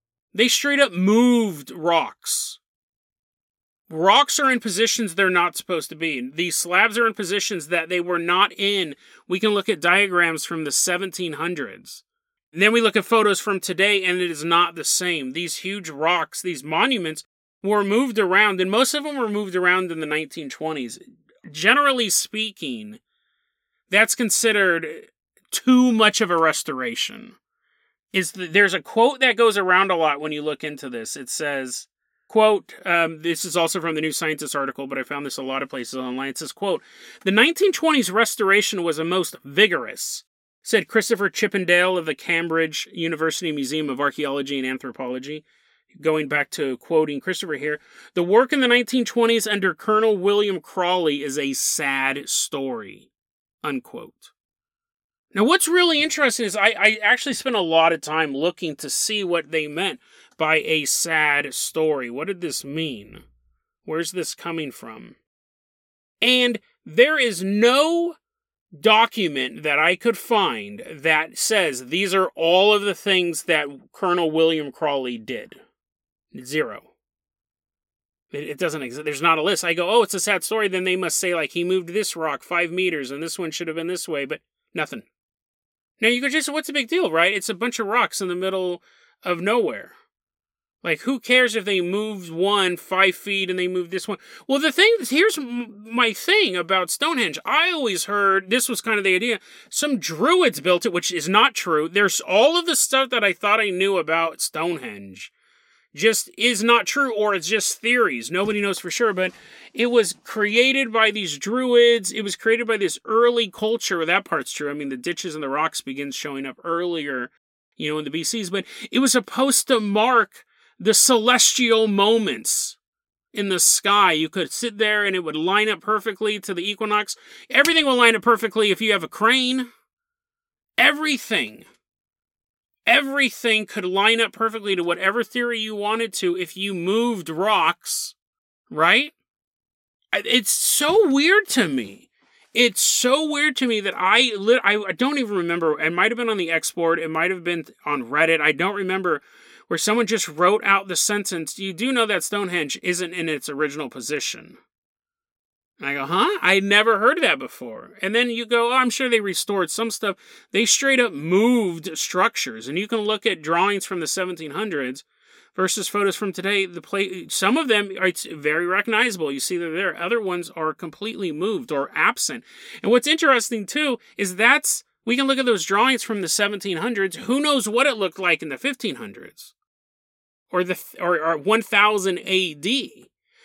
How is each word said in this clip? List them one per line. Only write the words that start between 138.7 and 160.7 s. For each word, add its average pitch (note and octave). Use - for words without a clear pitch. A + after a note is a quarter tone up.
right? G3
I, G3+
it's A#3+
so E4+
weird E4+
to A3
me. C3+
It's A#3
so D4
weird D4
to C4
me A3
that G3
I A3
lit-, A3+
I, G3+
I G3+
don't C4+
even G#3
remember. E3+
It D#3+
might F#3+
have A#3
been A#3
on A3
the E3+
X D#3+
board. E3
It E3
might E3
have F3+
been E3
on C#3+
Reddit. D#3
I D3+
don't F3+
remember, F#3
where E3+
someone A3
just G#3+
wrote F3+
out G3
the F#3
sentence, F#3+
"You F#3+
do G#3
know A#3+
that G3
Stonehenge F3+
isn't F3+
in E3+
its D3
original C#3+
position." -
And D3
I C#3
go, C#3
"Huh? B3+
I G3
never G#3
heard B3+
of E4
that E3+
before." -
And G3
then A#3+
you A#3
go, A#3
"Oh, B3+
I'm B3+
sure B3+
they A#3
restored G3
some A3+
stuff." G3+
They G#3
straight C4+